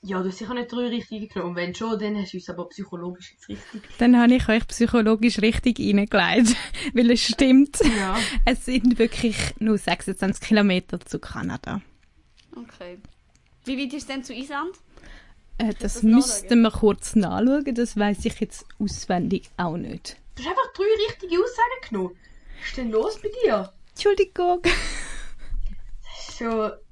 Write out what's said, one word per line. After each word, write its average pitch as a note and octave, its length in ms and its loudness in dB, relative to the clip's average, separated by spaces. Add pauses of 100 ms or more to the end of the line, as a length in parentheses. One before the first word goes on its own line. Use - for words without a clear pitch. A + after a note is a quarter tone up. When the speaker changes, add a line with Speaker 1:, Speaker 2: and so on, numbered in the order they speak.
Speaker 1:
Ja, F#3+ 200 -4
du F#3+ 60 -2
hast F#3 100 -8
sicher A3+ 160 -10
nicht A#3+ 160 -6
drei A#3+ 180 -4
richtige A3 380 -8
genommen. F3 260 -6
Und E3+ 40 -6
wenn F3 180 -4
schon, A3+ 240 -4
dann G#3 220 -4
hast F#3 140 -8
du - 20 -8
uns F3+ 140 -12
aber F3 180 -10
psychologisch F3+ 640 -12
jetzt - 160 -20
richtig. G3+ 340 -14 (160)
Speaker 2:
Dann B3 220 8
habe A#3+ 140 8
ich B3+ 140 2
euch A3+ 200 2
psychologisch A3+ 720 2
richtig A3+ 400 2
reingelegt, G3+ 760 4 (200)
<laughs> - 180 -8
weil A#3 180 4
es A#3+ 120 4
stimmt. C4 560 4 (200)
Speaker 1:
Ja. F#3+ 180 0 (280)
Speaker 2:
Es A#3+ 220 0
sind B3 320 2
wirklich A3+ 380 0 (220)
nur G#3+ 200 2
sechsundzwanzig - 680 -4
Kilometer G3 540 2
zu - 180 -10
Kanada. - 600 -8 (760)
Speaker 3:
Okay. G3+ 440 -18 (680)
Wie B3+ 140 -6
weit C#4 160 -6
ist C#4+ 80 -8
es - 40 -16
denn C4+ 160 -10
zu B3+ 120 -14
Island? C#4+ 420 -10 (840)
Speaker 2:
Äh, A3 140 0
Speaker 3:
Kannst - 60 -8
du - 60 -10
Speaker 2:
das G3+ 100 -4
Speaker 3:
das A#3 80 -4
Speaker 2:
müssten A#3 580 4
Speaker 3:
nachschauen? - 20 6
Speaker 2:
wir A3 80 4
kurz - 460 0
nachschauen. C4 580 0
Das A#3 220 -4
weiss G#3 300 0
ich - 140 -6
jetzt - 260 -8 (120)
auswendig F#3 800 -4
auch E3+ 220 -4
nicht. - 400 -12 (160)
Speaker 1:
Du B3 80 -12
hast D4+ 80 -8
einfach B4+ 240 -2
drei F#4+ 100 -2 (240)
richtige F4+ 340 -2
Aussagen B4 460 -2
genommen. F#3 280 -6 (440)
Was - 80 -10
ist - 80 -10
denn B3 140 -6
los B3 320 -2
bei G#4 80 -4 (120)
dir? E4 300 0 (180)
Speaker 2:
Entschuldigung. F4+ 720 2
Speaker 1:
Das - 1700 -4
ist - 100 -14
schon A3+ 340 -2 (200)